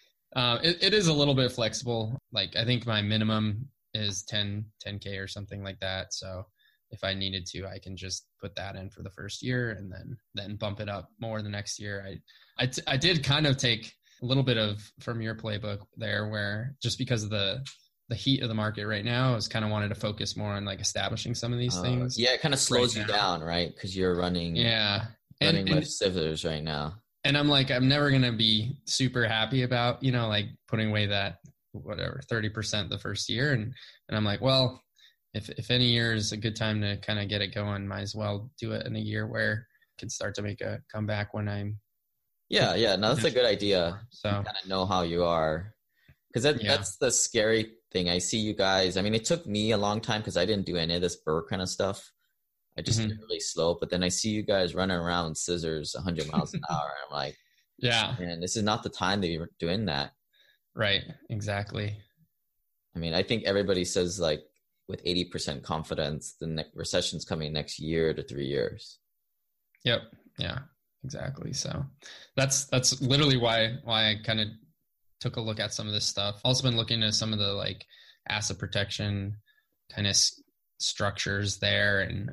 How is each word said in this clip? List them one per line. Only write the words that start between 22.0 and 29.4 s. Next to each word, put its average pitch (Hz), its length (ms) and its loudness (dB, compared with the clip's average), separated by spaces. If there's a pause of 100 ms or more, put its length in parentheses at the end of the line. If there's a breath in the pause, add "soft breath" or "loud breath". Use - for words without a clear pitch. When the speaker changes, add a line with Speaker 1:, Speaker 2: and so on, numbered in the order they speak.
Speaker 2:
yeah, 120 160 4
it - 80 -2
kinda 143 140 4
slows 123 400 4
Speaker 1:
right 107 100 -2
Speaker 2:
you 107 60 0
Speaker 1:
now. 104 60 4 (180)
Speaker 2:
down, 80 60 -4
right? 82 340 0
'Cause 95 200 -6
you're 92 200 4
running, 87 400 0
Speaker 1:
Yeah. 110 500 2 (340)
And, 160 160 4
Speaker 2:
running 95 140 0
Speaker 1:
and 156 100 4
Speaker 2:
with - 80 -2
scissors 82 560 0
right 78 180 -2
now. 78 380 -4 (240)
Speaker 1:
and 143 140 4
I'm 147 100 4
like, 139 220 4
I'm 127 180 4
never 143 220 4
gonna 127 220 6
be 110 520 2
super 127 420 0
happy 113 360 0